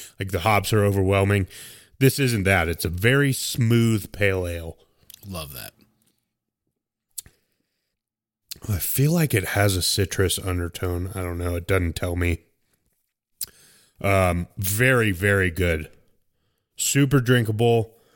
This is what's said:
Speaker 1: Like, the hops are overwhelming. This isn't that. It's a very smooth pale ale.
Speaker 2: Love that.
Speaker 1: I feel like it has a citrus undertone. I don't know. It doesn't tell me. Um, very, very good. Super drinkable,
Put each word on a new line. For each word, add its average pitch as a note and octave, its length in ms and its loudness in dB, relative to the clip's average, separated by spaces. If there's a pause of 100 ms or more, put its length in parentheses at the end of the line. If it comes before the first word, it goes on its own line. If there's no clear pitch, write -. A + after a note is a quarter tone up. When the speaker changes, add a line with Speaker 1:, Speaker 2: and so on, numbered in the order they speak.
(200)
Speaker 1:
Like, G2 120 -6
the F2+ 100 -4
hops G2+ 320 2
are G#2+ 100 4
overwhelming. G2 640 2 (520)
This C3+ 200 4
isn't A#2+ 240 0
that. F2+ 240 2
It's E2+ 180 -4
a F2 40 -2
very B2+ 440 2
smooth A#2 760 0
pale F#2+ 340 -2
ale. E2 320 -10 (480)
Speaker 2:
Love D#2+ 280 -12
that. A2+ 200 -16 (3000)
Speaker 1:
I G2 120 -2
feel D3 340 0
like E3+ 200 0
it F#2+ 160 0
has G2+ 280 2
a F2+ 40 0
citrus - 560 0
undertone. F2+ 760 -4
I F#2 60 -6
don't F2 160 -6
know. F2 180 -4
It F2 120 -6
doesn't F2 280 0
tell F2+ 220 -4
me. F2 220 0 (1600)
Um, F#2 460 2 (100)
very, A2 540 2
very F#2+ 380 2
good. E2 400 -2 (840)
Super C#3 460 2
drinkable, A#2 720 2 (200)